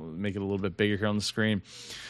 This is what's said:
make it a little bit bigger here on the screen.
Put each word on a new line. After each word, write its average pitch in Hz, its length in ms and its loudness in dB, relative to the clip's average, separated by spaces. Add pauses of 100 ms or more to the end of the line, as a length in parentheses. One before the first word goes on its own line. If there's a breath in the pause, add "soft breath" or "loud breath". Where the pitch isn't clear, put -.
(160)
make 98 200 -2
it 101 40 -2
a 98 60 0
little 98 140 0
bit 95 180 -2
bigger 104 200 4
here 107 100 2
on 104 80 2
the 104 80 0
screen. 107 380 2 (480 loud breath)